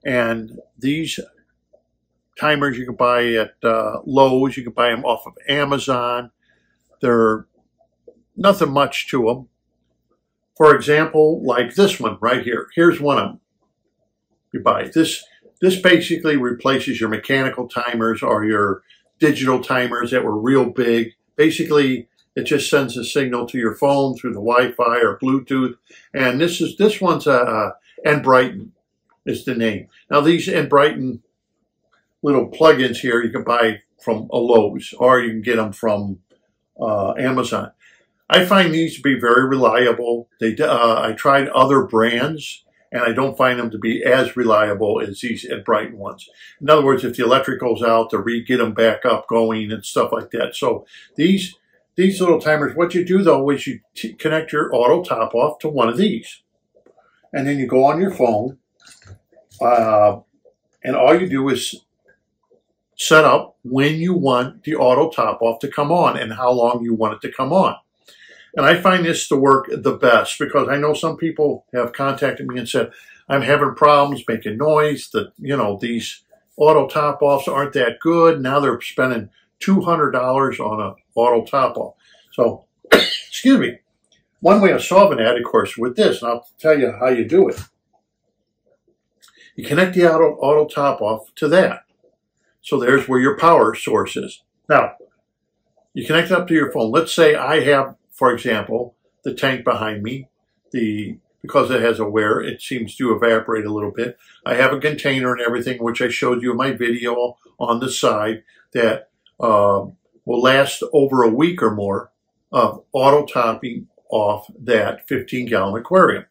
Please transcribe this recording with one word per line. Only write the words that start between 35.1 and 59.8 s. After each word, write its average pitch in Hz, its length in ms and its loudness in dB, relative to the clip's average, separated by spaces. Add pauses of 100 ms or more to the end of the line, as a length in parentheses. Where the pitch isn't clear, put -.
you 117 100 -4
can 110 120 -8
get 113 160 -2
'em 107 140 -4
from, 101 480 -6 (600)
uh, 104 340 -4
Amazon. 127 580 -4 (580)
I 180 140 4
find 185 280 2
these 160 240 -2
to - 60 -18
be 135 160 0
very 123 300 2
reliable. 120 800 0 (100)
They, 110 180 -2
uh, 120 440 2
I 113 120 -4
tried 139 360 0
other 135 340 4
brands, 120 840 -2 (280)
and 123 100 -4
I 117 100 0
don't 131 260 -4
find 127 200 2
them 117 120 -6
to 110 80 -12
be 113 260 -4
as 127 320 2
reliable 107 640 0
as 101 200 -10
these 117 300 -8
Ed 104 140 -8
Brighton 107 340 -4
ones. - 300 -14 (320)
In 139 80 -6
other 151 160 6
words, 131 200 2
if 120 120 -6
the 123 80 -4
electric 131 360 0
goes 117 220 -2
out, 113 280 2
to 107 80 -2
re-get 117 420 -2
'em 113 140 -2
back 110 320 2
up 110 220 -2
going 113 440 -2
and 107 120 -12
stuff - 280 -2
like 113 200 -8
that. 123 220 -6
So - 300 -4 (320)
these, 185 400 0 (380)
these 185 260 0
little 175 200 2
timers, 147 360 -2
what 170 180 -2
you 175 100 0
do, 185 180 0
though, 139 280 2
is 135 160 -4
you 117 140 -10 (140)
t-, - 200 -12
connect 156 380 -4
your 151 220 -2
auto 127 280 4
top 113 320 -4
off 147 260 0
to 156 80 -6
one 127 200 0
of 117 80 -4
these. - 460 -4 (880)
And 139 140 -4
then 143 120 -2
you 131 80 -2
go 131 180 2
on 156 160 4
your 190 100 0
phone, 120 480 0 (1000)
uh, 110 600 4 (600)